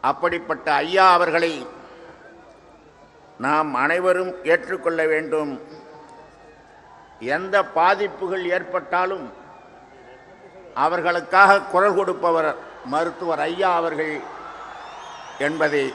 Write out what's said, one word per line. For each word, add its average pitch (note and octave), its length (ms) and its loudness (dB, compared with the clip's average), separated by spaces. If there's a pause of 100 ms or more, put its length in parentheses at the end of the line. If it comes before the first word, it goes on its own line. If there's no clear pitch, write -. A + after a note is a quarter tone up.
(120)
அப்படிப்பட்ட E3+ 560 -4 (180)
ஐயா F#3+ 200 4 (120)
அவர்களை E3+ 360 2 (1900)
நாம் D3+ 240 2 (140)
அனைவரும் F3+ 480 2 (200)
ஏற்றுக்கொள்ள E3+ 500 0 (120)
வேண்டும். D#3 380 -2 (1800)
எந்த F#3+ 200 -4 (220)
பாதிப்புகள் F#3+ 640 0 (120)
ஏற்பட்டாலும் F3+ 680 -4 (1600)
அவர்களுக்காக F3 760 4 (120)
குரல் F#3 260 4
கொடுப்பவர் E3+ 500 0 (440)
மருத்துவர் E3 560 -2
ஐயா F#3 200 0 (120)
அவர்கள் D#3 320 -4 (1300)
என்பதை D3+ 360 0 (120)